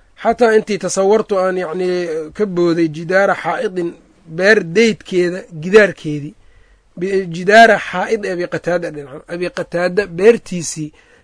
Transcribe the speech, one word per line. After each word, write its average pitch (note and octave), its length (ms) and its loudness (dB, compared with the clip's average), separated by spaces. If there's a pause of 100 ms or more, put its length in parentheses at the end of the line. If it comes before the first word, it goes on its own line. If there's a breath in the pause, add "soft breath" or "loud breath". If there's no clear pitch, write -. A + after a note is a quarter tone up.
(200 soft breath)
"Xataa A3+ 360 2
intii G#3 220 0
tasawartu," G3 600 0
aan, F#3 200 0
yacni, F3+ 320 -4 (440)
ka G#3+ 120 -4
booday, E3+ 420 0
"jidaara F3 480 0
xaa'idin," F3 540 -6 (380)
beer F#3 360 2
deydkeeda F3+ 760 0 (200)
gidaarkeedii. E3+ 760 2 (640)
Bi-, F#3+ 300 -2
jidaara G3 500 6
xaa'id G#3 480 -4
Abi F3+ 220 -4
Qataada F3 440 -4
dhinaca. C#3+ 360 -14
Abi F3 220 -6
Qataada F3+ 580 -2
beertiisii F3 800 0 (340 soft breath)